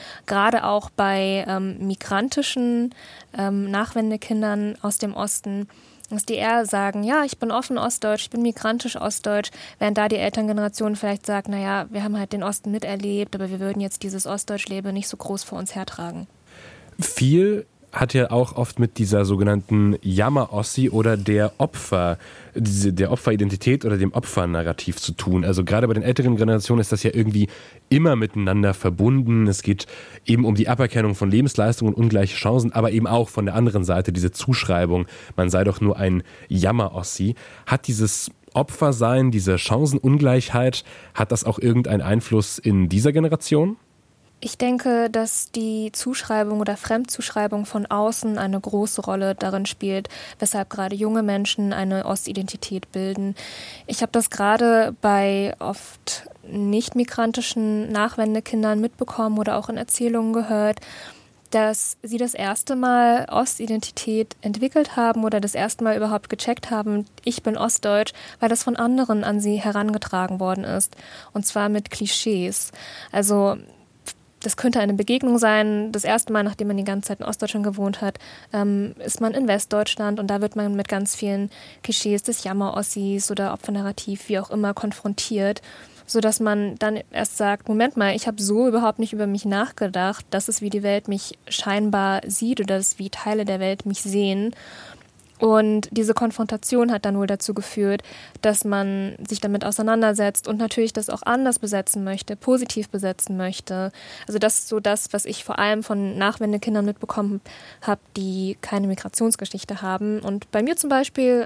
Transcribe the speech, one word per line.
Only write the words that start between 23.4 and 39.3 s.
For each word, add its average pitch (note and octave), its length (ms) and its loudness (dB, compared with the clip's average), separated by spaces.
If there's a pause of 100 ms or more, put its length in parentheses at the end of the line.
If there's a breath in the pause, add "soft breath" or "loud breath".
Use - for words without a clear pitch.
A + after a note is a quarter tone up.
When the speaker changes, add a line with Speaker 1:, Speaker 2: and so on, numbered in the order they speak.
Speaker 2:
oder G#2 120 2
dem F#2+ 160 2
Opfernarrativ E2+ 840 -2
zu - 160 -6
tun. F2+ 320 0
Also F#2 180 2
gerade G#2+ 240 2
bei A2 60 0
den G#2+ 100 0
älteren B2 320 2
Generationen A2 460 2
ist - 100 -2
das G#2+ 120 0
ja A2+ 100 2
irgendwie G#2+ 340 4 (400 loud breath)
immer D3 300 6
miteinander G2+ 560 2
verbunden. A2+ 760 4
Es G2 160 0
geht G2+ 240 0 (380 loud breath)
eben A#2 200 4
um A2 80 4
die G#2 140 4
Aberkennung A#2 480 2
von G2 160 0
Lebensleistungen A2+ 640 4
und - 60 -2
ungleiche G#2+ 360 4
Chancen, A#2 380 2
aber A2+ 180 2
eben A2+ 160 2
auch A#2 220 2
von G2+ 160 -2
der G2 100 -2
anderen G#2 300 4
Seite F#2 260 2
diese F2+ 200 2
Zuschreibung, F2+ 760 0 (300 loud breath)
man F2+ 120 2
sei F#2 140 4
doch G2 160 2
nur G2+ 180 4
ein F#2 260 2 (260 loud breath)
Jammer-Ossi. F#2+ 840 0 (300 loud breath)
Hat - 220 0
dieses A2 420 0 (240)
Opfersein, C3 800 2